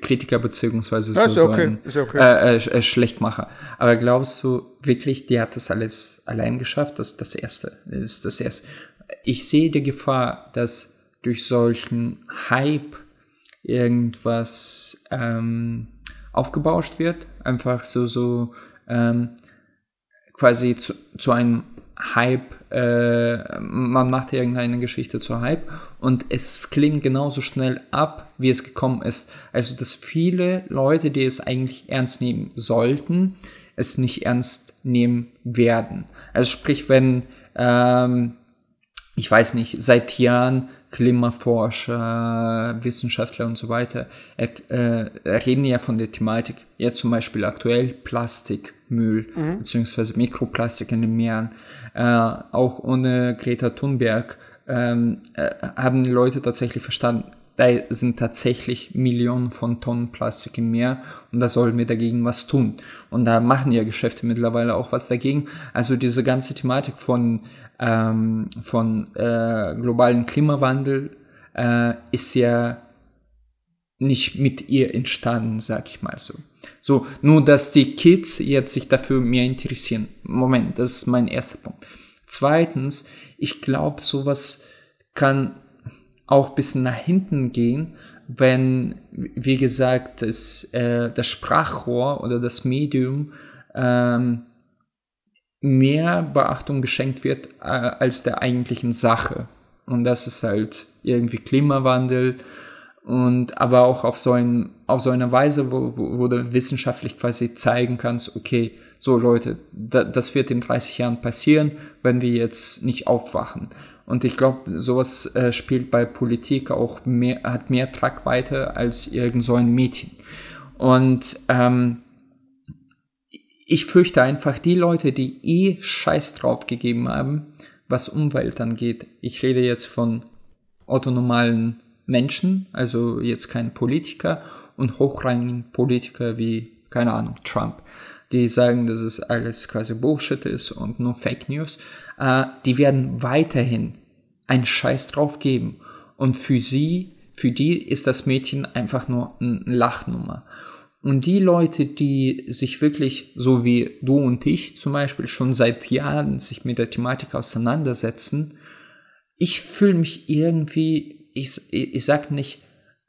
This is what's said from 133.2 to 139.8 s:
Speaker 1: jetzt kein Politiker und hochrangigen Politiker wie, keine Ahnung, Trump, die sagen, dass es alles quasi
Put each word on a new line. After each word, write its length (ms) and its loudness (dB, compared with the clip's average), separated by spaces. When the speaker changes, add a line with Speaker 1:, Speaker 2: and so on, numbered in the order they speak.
Speaker 1:
jetzt 260 -4
kein 260 -6
Politiker 720 -2
und 240 -2
hochrangigen 720 -2
Politiker 640 -2
wie, 340 -4
keine 240 0
Ahnung, 220 -4
Trump, 360 -6
die 160 2
sagen, 380 4
dass 120 -2
es 220 -4
alles 480 -4
quasi 240 -6